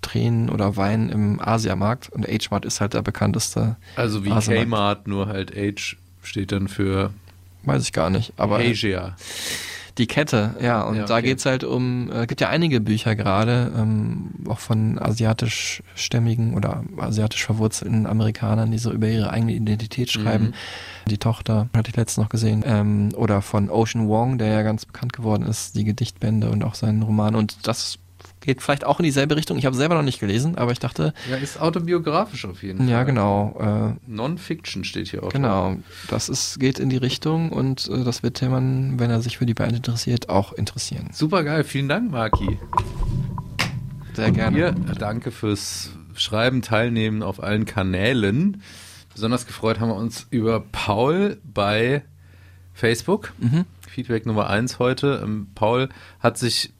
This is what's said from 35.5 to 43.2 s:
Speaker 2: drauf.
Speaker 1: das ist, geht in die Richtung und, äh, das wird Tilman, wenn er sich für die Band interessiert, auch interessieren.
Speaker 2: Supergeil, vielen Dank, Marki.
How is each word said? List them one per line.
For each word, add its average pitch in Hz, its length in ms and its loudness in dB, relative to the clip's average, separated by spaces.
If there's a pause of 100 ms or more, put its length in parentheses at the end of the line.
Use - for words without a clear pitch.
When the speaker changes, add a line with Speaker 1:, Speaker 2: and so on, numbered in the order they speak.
Speaker 2:
drauf. 92 40 -4 (300)
Speaker 1:
das - 220 -4
ist, - 280 -4
geht 131 220 0
in 135 100 0
die 131 80 0
Richtung 156 540 -2
und, 131 380 -2
äh, 127 160 -2
das 120 180 -2
wird 120 140 -2
Tilman, 131 600 0
wenn 120 140 2
er 113 100 2
sich 120 180 -4
für 123 60 2
die 117 80 2
Band - 200 0
interessiert, 120 560 -2
auch 98 240 2
interessieren. - 580 -6
Speaker 2:
Supergeil, 151 540 2
vielen 135 240 -2
Dank, 208 220 0
Marki. 110 460 0 (1600)